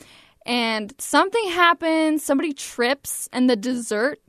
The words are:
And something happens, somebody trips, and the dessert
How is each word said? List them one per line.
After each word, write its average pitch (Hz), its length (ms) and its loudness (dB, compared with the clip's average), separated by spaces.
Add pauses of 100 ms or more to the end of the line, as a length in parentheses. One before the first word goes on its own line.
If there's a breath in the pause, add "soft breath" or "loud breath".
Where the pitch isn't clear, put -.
(460 soft breath)
And 226 520 -4
something 392 520 0
happens, 320 760 2
somebody 285 280 0
trips, - 800 -4
and 254 180 2
the 240 60 4
dessert 240 720 -2